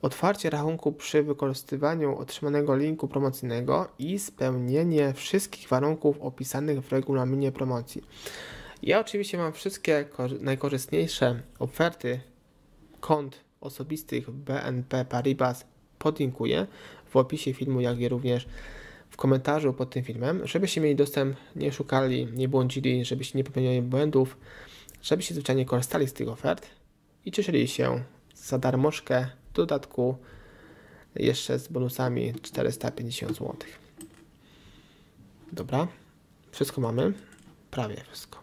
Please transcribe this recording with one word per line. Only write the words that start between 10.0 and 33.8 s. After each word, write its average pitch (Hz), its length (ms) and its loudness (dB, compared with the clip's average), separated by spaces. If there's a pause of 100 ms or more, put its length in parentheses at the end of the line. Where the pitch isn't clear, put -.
korzy-, 131 360 -4
najkorzystniejsze 135 1000 0 (180)
oferty 131 600 0 (800)
kont 147 400 0 (220)
osobistych 151 680 -6
B 135 320 -6
N 127 200 -2
P 127 220 -2
Paribas 127 600 0 (340)
podlinkuję 156 680 0 (380)
w - 100 -2
opisie 131 380 2
filmu, 131 280 0
jak 120 180 0
i 120 100 2
również 123 380 0 (600)
w - 80 -20
komentarzu 135 560 4
pod 127 160 -2
tym 127 140 -2
filmem, 143 440 -2
żebyście 180 340 0
mieli 151 140 6
dostęp, 139 420 2 (180)
nie 143 160 0
szukali, 131 640 0
nie 131 160 0
błądzili, 127 560 2
żebyście 131 320 -4
nie 131 60 2
popełniali 127 380 2
błędów, 131 560 2 (640)
żebyście - 320 0
zwyczajnie 131 320 2
korzystali 131 420 2
z 131 60 -6
tych - 160 -4
ofert - 380 -2 (580)
i 190 60 -10
cieszyli 170 360 2
się 127 360 0 (320)
za - 220 -2
darmożkę 131 680 2 (260)
W - 20 -4
dodatku 131 640 0 (1000)
jeszcze 127 440 0
z 127 80 -12
bonusami 127 720 -2
czterysta - 500 -2
pięćdziesiąt 117 440 -6
złotych. - 440 -10 (1700)